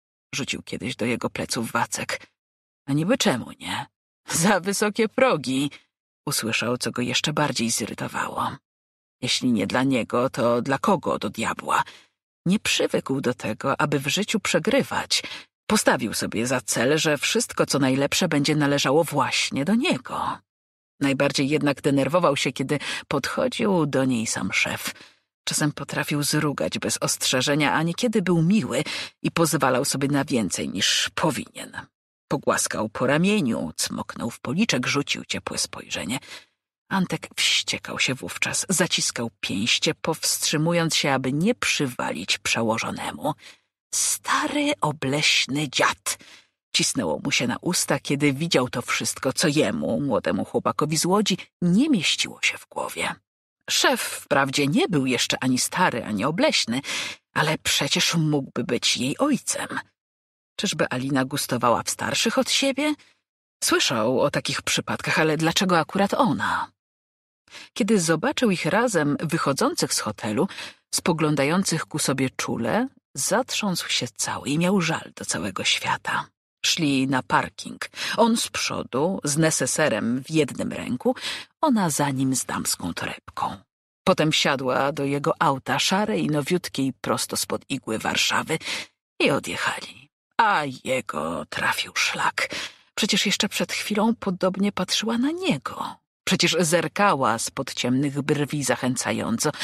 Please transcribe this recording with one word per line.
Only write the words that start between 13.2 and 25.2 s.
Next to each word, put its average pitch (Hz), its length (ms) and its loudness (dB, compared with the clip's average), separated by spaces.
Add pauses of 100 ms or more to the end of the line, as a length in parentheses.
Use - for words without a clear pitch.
do 123 120 0
tego, - 480 -2
aby 147 180 2
w 139 80 -4
życiu 208 320 0
przegrywać. - 840 0 (440)
Postawił 175 460 2
sobie 104 340 -4
za 127 140 0
cel, 131 360 2
że 151 200 2
wszystko, - 480 0
co - 140 0
najlepsze, 139 480 2
będzie 151 280 2
należało 143 480 4
właśnie 139 600 -2
do 196 100 2
niego. - 640 -2 (600)
Najbardziej 139 500 2
jednak 143 320 0
denerwował 139 560 4
się, 139 140 -2
kiedy 143 280 -2 (280)
podchodził 196 800 0
do 135 200 2
niej 117 220 0
sam - 260 -4
szef. - 400 -2 (500)